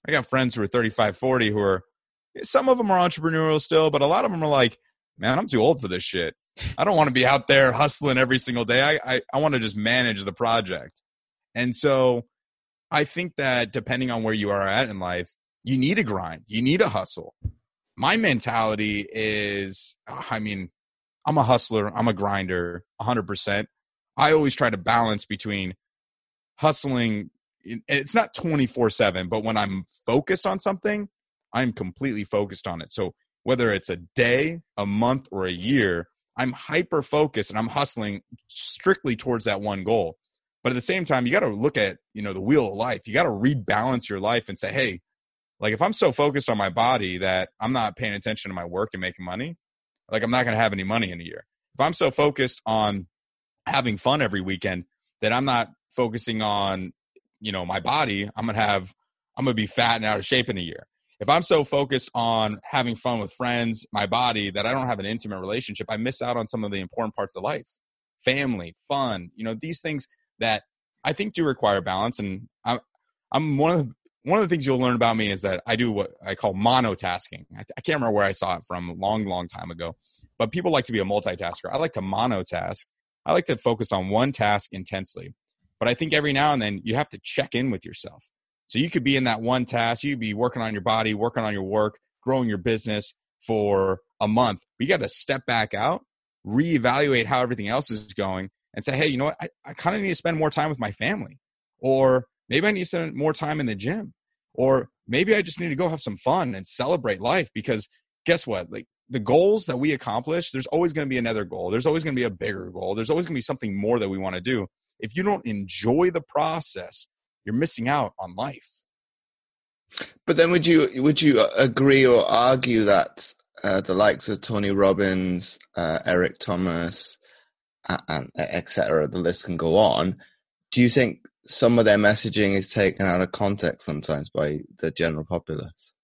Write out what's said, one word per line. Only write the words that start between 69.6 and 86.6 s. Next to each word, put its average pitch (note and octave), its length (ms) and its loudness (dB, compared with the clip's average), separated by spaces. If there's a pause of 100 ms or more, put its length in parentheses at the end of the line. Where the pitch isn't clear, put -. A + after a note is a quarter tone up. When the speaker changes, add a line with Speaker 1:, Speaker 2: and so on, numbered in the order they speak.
Speaker 1:
things D3+ 260 -6 (320)
that A2 240 0 (400)
I D3 80 0
think G3+ 220 -4
do E3 100 -2
require A2 380 2
balance." G2 380 -2
And G2+ 280 -6 (160)
I'm, A#2 160 -2 (540)
I'm D3 240 0
one D3+ 140 4
of D#3+ 160 2
the, G#2+ 60 -12 (300)
one F#3 160 2
of G3+ 80 2
the E3 60 0
things D3+ 120 -2
you'll C3 140 2
learn B2 160 2
about A#2 220 2
me G#2+ 140 0
is F#2 100 -4
that F#2+ 240 -2
I A#2 100 0
do A#2 160 0
what G2+ 200 -2 (140)
I G2 100 -4
call G2+ 180 -2
monotasking. G#2 920 0 (120)
I, G#2 40 -14 (160)
I - 40 -12
can't D#3 140 -2
remember A#2+ 160 0
where G#2 140 4
I G2 80 2
saw F#2 240 -2
it E2 100 -14
from F2 220 -8
a E2+ 40 -10
long, G2+ 320 -2
long F2+ 220 -4
time E2+ 240 -12
ago, E2+ 240 -8 (420)
but A2+ 140 0
people F3+ 200 0
like C#3 140 4
to - 60 -8
be A2+ 80 0
a F#2+ 60 2
multitasker. F#2 640 -4
I - 60 -2
like D3+ 160 -2
to G#2 80 -4
monotask. F#2+ 840 -4 (400)
I D#2 80 2
like F3 120 2
to C3 120 -2
focus A2+ 340 0
on F#2+ 180 -2
one A#2 220 2
task G#2 400 0
intensely. F#2+ 640 -10 (440)
But A#2 80 0
I B2 60 2
think D#3 200 -2
every D3 200 0
now D3 180 4
and C3+ 100 0